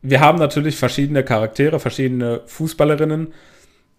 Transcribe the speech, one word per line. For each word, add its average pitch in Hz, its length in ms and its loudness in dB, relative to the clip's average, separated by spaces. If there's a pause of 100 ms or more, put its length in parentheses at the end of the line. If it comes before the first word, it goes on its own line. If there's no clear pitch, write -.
Wir 135 180 2
haben 151 180 6
natürlich 151 380 0
verschiedene 139 480 -2
Charaktere, 135 560 0
verschiedene 123 680 -2
Fußballerinnen, 156 840 -2 (680)